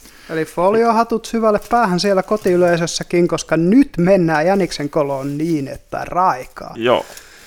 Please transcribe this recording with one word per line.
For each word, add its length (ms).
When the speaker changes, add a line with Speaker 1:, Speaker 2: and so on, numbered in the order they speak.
Speaker 1:
Eli 140
foliohatut 800
syvälle 360
päähän 300
siellä 220
kotiyleisössäkin, 1080
koska 280
nyt 320
mennään 480
jäniksen 440
koloon 480
niin, 300
että 360
raikaa. 720
Speaker 2:
Joo. 300